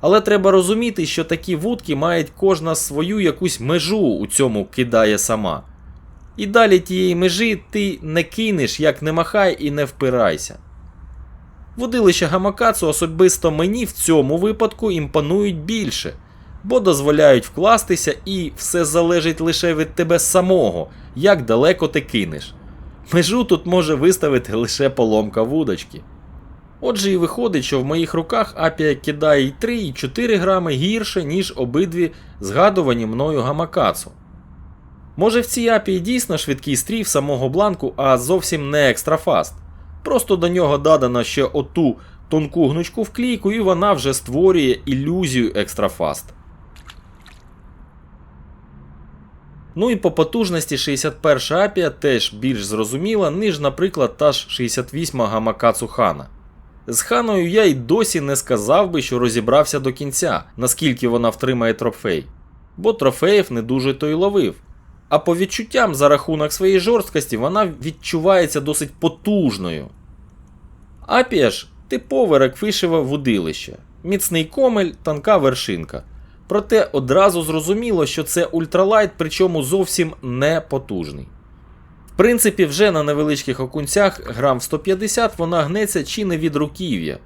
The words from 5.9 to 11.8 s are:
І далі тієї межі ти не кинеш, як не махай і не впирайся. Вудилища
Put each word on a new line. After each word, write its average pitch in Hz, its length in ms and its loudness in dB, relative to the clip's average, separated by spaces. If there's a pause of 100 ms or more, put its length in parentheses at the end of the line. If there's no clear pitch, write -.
І 208 100 -4
далі 202 340 6
тієї 185 340 0
межі 185 560 0
ти 202 320 -2
не 156 200 -2
кинеш, 180 580 -2
як 151 220 2
не 156 100 -2
махай 170 480 2
і 147 100 -4
не 147 140 -2
впирайся. 123 760 -2 (1160)
Вудилища 226 500 2